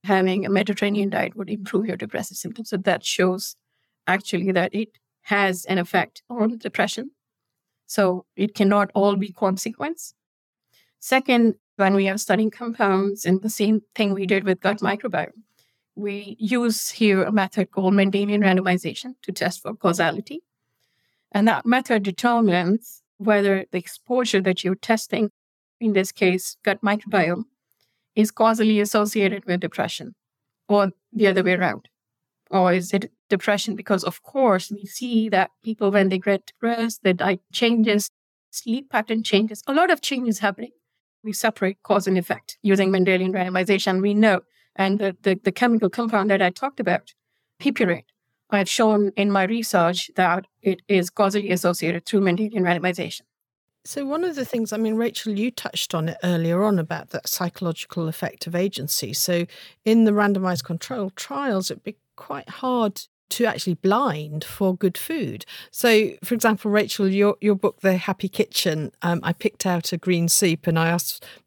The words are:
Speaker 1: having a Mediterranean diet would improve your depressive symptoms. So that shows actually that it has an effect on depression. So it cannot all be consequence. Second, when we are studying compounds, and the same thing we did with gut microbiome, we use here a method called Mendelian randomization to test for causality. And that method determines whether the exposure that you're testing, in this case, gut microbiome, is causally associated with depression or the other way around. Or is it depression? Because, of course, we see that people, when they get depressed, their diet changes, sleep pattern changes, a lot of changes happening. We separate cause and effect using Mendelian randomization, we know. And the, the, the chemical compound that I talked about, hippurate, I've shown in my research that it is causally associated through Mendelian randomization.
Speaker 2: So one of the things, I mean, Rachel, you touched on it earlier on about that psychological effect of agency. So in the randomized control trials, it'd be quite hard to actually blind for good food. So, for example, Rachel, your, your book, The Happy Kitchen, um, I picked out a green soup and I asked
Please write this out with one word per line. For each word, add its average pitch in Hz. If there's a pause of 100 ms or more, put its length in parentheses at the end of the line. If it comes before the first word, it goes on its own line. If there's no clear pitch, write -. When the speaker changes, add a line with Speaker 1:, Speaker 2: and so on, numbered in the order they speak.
Speaker 1:
having 190
a -
Mediterranean 202
diet -
would 202
improve 208
your 180
depressive -
symptoms. 226
So 202
that 185
shows 185 (500)
actually 190
that 185
it 214 (260)
has 196
an 190
effect -
on 233
depression. 226 (720)
So 185 (100)
it 202
cannot 202
all 202
be 190
consequence. 226 (840)
Second, 240 (220)
when 196
we 196
are 196
studying 220
compounds, 202
and 185
the 214
same 214 (100)
thing 202
we 196
did 196
with 185
gut 202
microbiome, 202 (520)
we 202
use 226
here 202
a -
method 196
called 190
Mendelian 202
randomization 185
to -
test -
for -
causality. 185 (920)
And 208
that 196
method 240
determines 202 (160)
whether 202
the 185
exposure 240
that 185
you're 190
testing, 220 (500)
in 220
this 196
case, 185
gut 196
microbiome, 202 (720)
is 214
causally 220
associated 208
with 180
depression - (520)
or 202 (220)
the 208
other 185
way 208
around. 175 (600)
Or 185
is 180
it 202 (180)
depression? 202
Because, -
of -
course, 220
we 202
see 226
that 196 (120)
people, 214
when 196
they 190
get 196
depressed, 233
their 185
diet 185 (100)
changes, 220 (400)
sleep 254
pattern 220
changes, 214
a 277
lot 349
of 302
changes 240
happening. 214 (520)
We 214
separate 202
cause 202
and 185
effect -
using 196
Mendelian 185
randomization, 185
we 202
know. 208 (360)
And 190
the, 196
the, 190
the 190
chemical 226
compound 220
that 196
I 180
talked 269
about, 180 (460)
hippurate, 180 (440)
I've 202
shown 208
in 202
my 196
research 185
that 185 (160)
it -
is 185
causally 202
associated 175
through 196
Mendelian 202
randomization. 175 (600)
Speaker 2:
So 285
one 302
of 370
the 262
things, 226
I 214
mean, 220
Rachel, 220
you 233
touched -
on 165
it 165
earlier 170
on 202
about 160
that -
psychological 170
effect -
of 170
agency. 175
So 170 (360)
in 226
the 208
randomized 196
control 190
trials, 269
it'd -
be 214 (180)
quite -
hard 240 (280)
to 233
actually 185
blind 160
for 185
good 180
food. 262 (240)
So, 220 (120)
for -
example, 220
Rachel, 202
your, 202
your 208
book, -
The 185
Happy 190
Kitchen, - (100)
um, 170
I 170
picked -
out 175
a 180
green 170
soup 165
and 165
I 165
asked - (220)